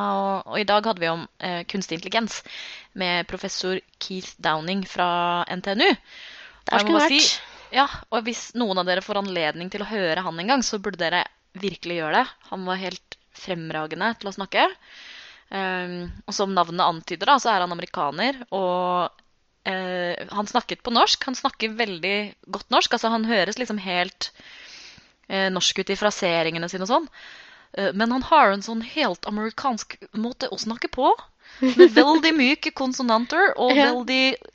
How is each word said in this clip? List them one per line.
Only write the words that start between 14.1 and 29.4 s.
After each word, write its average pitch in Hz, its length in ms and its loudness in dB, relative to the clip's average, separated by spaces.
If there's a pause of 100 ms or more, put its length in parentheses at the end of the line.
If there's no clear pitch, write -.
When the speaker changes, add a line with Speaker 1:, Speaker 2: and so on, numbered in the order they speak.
Speaker 1:
til 202 100 -8
å - 60 -10
snakke. 202 320 2 (840)
Ehm, 180 600 -6 (160)
og 214 60 -10
som 196 200 -2
navnet 175 320 2
antyder 165 400 -4
da, 269 140 6
så 233 160 0
er 185 60 2
han 180 100 -2
amerikaner, 175 800 -4
og, 180 600 0 (540)
eh, 180 500 -4 (140)
han 208 160 -4
snakket - 380 -4
på 247 80 -6
norsk. 247 320 4
Han 262 120 -6
snakker 220 400 -4
veldig 202 600 -4 (160)
godt - 180 -10
norsk, 269 240 2
altså 233 160 0
han 226 160 0
høres 220 320 2
liksom 226 220 -4
helt, 185 520 -4 (1000)
eh, 190 200 0
norsk 185 300 -2
ut 190 100 -4
i 196 60 0
fraseringene 170 760 0
sine 180 140 -6
og 185 60 -4
sånn. 294 180 2 (640)
Eh, 196 200 0
men 220 180 0
han 262 100 0
har 262 300 6
en 202 100 -2
sånn 226 200 -8
helt 233 440 -4
amerikansk 214 720 -6 (160)